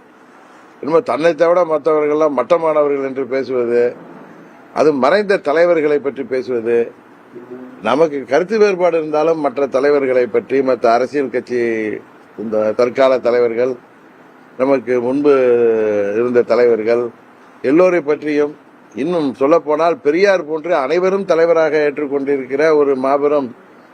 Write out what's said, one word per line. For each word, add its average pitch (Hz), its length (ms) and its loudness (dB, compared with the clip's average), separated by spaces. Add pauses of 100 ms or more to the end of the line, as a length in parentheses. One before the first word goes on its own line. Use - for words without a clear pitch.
(800)
என்னமோ 156 200 0
தன்னை 151 340 0
தவிர 175 280 2
மற்றவர்கள்லாம் 151 720 0
மட்டமானவர்கள் 147 680 0
என்று 135 200 -6
பேசுவது, 120 680 -2 (800)
அது 147 200 2
மறைந்த 185 440 2
தலைவர்களை 151 640 2
பற்றி 131 240 -6
பேசுவது, 117 680 -2 (880)
நமக்கு 143 420 0
கருத்து 175 340 0
வேறுபாடு 180 400 2
இருந்தாலும் 156 420 0
மற்ற 139 280 -2
தலைவர்களை 131 580 2
பற்றி, 120 360 -2
மற்ற 123 300 2
அரசியல் 127 380 0
கட்சி, 117 600 -4 (460)
இந்த 107 340 -2
தற்கால 123 480 2
தலைவர்கள், 120 560 0 (840)
நமக்கு 127 440 0
முன்பு 143 300 0 (840)
இருந்த 120 280 2
தலைவர்கள் 117 680 0 (520)
எல்லோரை 175 400 2
பற்றியும், 147 540 -4 (400)
இன்னும் 147 380 -4
சொல்லப்போனால் 151 640 0
பெரியார் 170 480 0
போன்று 160 300 -4
அனைவரும் 180 500 -2
தலைவராக 160 520 2
ஏற்றுக்கொண்டிருக்கிற 143 960 -2
ஒரு 139 200 2
மாபெரும் 139 600 -2 (380)